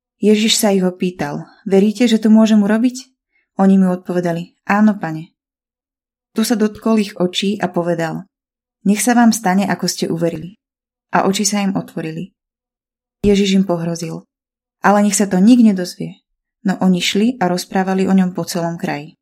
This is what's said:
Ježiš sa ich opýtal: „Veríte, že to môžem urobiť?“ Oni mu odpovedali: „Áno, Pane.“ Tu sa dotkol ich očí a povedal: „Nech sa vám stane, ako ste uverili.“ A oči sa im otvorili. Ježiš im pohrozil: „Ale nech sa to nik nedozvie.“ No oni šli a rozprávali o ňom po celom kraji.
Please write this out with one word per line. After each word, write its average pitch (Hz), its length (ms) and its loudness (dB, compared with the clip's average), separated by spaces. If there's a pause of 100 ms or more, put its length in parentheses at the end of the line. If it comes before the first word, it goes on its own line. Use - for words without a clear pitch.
(240)
Ježiš 214 320 2
sa 208 160 0
ich 185 160 2
opýtal: 170 640 -6 (160)
„Veríte, 208 400 2
že 226 80 2
to 220 160 2
môžem 220 320 6
urobiť?“ 226 480 -2 (480)
Oni 196 160 4
mu 185 160 4
odpovedali: 175 640 -6 (160)
„Áno, 214 240 2
Pane.“ 160 400 -10 (960)
Tu 220 160 -2
sa 240 80 0
dotkol 214 480 0
ich - 160 -10
očí 190 400 -4
a - 80 -4
povedal: 165 560 -4 (640)
„Nech 202 160 0
sa 240 80 2
vám 233 240 4
stane, 190 320 -2
ako 175 240 -4
ste - 160 -8
uverili.“ 165 480 -6 (560)
A - 160 0
oči 196 160 -2
sa 202 160 -2
im 196 160 -2
otvorili. 165 560 -10 (960)
Ježiš 196 320 2
im 190 80 0
pohrozil: 170 560 -6 (560)
„Ale 208 240 4
nech 202 160 0
sa 202 80 0
to 190 140 -2
nik 247 180 6
nedozvie.“ 180 640 0 (360)
No 185 240 -4
oni 185 160 2
šli 220 400 -2
a 180 80 0
rozprávali 190 600 -4
o 190 40 0
ňom 185 240 2
po 170 80 -6
celom 170 320 -6
kraji. 156 460 -10